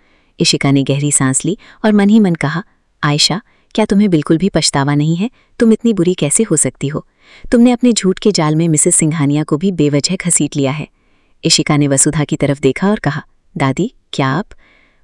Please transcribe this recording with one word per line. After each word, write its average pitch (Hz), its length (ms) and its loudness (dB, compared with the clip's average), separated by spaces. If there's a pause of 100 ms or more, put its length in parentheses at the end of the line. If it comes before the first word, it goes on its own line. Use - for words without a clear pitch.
(400)
इशिका 147 320 0
ने 139 120 2
गहरी 143 280 -2
सांस 131 340 -2
ली 185 120 -2 (280)
और 214 80 2
मन 202 160 4
ही 220 100 6
मन 185 160 2
कहा, 156 280 -4 (400)
"आयशा, 147 380 -2 (340)
क्या 214 100 0
तुम्हें 208 240 2
बिल्कुल 165 280 2
भी 185 120 0
पछतावा 147 460 0
नहीं 156 200 0
है? 202 140 -4 (300)
तुम 220 140 4
इतनी 233 200 0
बुरी 180 200 0
कैसे 151 300 -2
हो 175 120 -2
सकती 139 320 -4
हो? 156 180 -8 (460)
तुमने 247 200 6
अपने 247 220 2
झूठ 190 260 -2
के 208 120 0
जाल 156 240 0
में 165 120 0
मिसेस 160 280 0
सिंघानिया 151 480 0
को 151 140 -2
भी 196 140 -2
बेवजह 147 440 0
घसीट 160 400 -4
लिया 135 160 0
है।" 151 160 -8 (560)
इशिका 156 340 0
ने 147 100 2
वसुधा 147 360 0
की 151 120 -4
तरफ 139 240 -2
देखा 139 300 0
और 214 100 0
कहा, 147 240 -4 (340)
"दादी, 143 360 -2 (200)
क्या 139 140 -2
आप?" 151 180 -2 (580)